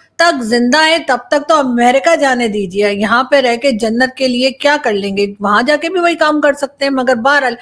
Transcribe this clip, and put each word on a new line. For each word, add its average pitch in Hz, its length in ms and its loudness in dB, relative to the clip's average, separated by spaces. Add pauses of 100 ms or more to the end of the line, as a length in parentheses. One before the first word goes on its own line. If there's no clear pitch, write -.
(180)
तक 339 140 4
जिंदा 240 480 0
है 320 180 2
तब 254 320 -4
तक 294 80 2
तो 302 160 0
अमेरिका 262 600 2
जाने 262 340 0
दीजिए, 202 400 -2
यहाँ 214 420 0
पे 277 100 4
रह 240 160 0
के 269 160 0
जन्नत 233 460 -2
के 262 100 0
लिए 247 220 0
क्या 285 260 0
कर 277 160 -2
लेंगे, 202 500 -4
वहां 208 240 0
जाके 294 220 -2
भी 370 120 -2
वही 339 140 0
काम 302 260 0
कर 285 140 2
सकते 277 300 -6
हैं। 277 80 -2
मगर 254 220 0
बहरहाल, 254 480 0